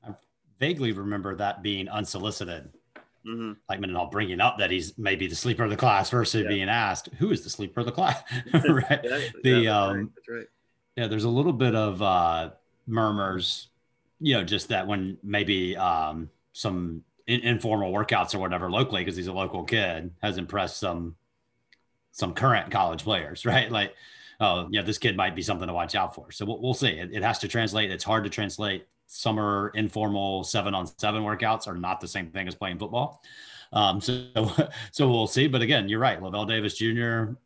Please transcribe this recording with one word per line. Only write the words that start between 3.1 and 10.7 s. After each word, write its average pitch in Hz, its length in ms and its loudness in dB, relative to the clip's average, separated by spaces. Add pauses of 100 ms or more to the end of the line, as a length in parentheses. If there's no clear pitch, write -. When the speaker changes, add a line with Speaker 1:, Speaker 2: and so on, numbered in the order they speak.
Speaker 2:
Mm-hmm. 113 280 -8 (140)
Speaker 1:
Like 98 120 -4
Mendenhall 90 280 -4
bringing 92 320 -2
up 107 180 4
that 95 120 2
he's 87 260 -2
maybe 98 300 0
the 85 80 -4
sleeper 117 300 0
of 107 60 2
the 104 60 -2
class 101 340 6
versus 117 340 4
Speaker 2:
Yeah. 104 40 0
Speaker 1:
being 98 200 2
asked, 104 400 2 (100)
"Who 208 140 2
is - 100 0
the - 80 -12
sleeper 104 300 -6
of 120 60 0
the 123 40 -2
class?" - 320 0 (160)
<laughs> - 160 -8
Right? 147 480 4
Speaker 2:
Yeah, 131 180 -2 (220)
Speaker 1:
The, 131 80 6
Speaker 2:
yeah, 123 100 8
that's 104 300 4
Speaker 1:
um, 101 60 0
Speaker 2:
right. 104 180 -2
That's - 140 -20
right. 117 180 -10 (480)